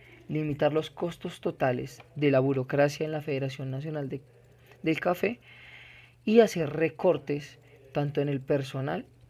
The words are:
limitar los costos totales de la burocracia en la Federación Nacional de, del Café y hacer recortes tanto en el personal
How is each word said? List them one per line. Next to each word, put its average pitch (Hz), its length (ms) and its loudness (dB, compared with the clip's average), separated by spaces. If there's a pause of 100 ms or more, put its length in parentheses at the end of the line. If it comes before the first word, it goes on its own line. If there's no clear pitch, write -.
(280)
limitar 151 440 0
los 156 180 -2
costos - 500 -8
totales 135 640 -2 (140)
de 143 160 4
la 131 80 6
burocracia 139 680 2
en 156 60 -6
la 151 100 -6
Federación 135 480 -4
Nacional 143 380 -6
de, 131 140 -8 (600)
del 160 160 2
Café 180 400 -2 (840)
y 220 160 8
hacer 175 300 4
recortes 151 880 0 (320)
tanto 147 280 -2
en 143 80 0
el 139 120 -2
personal 139 680 -4 (240)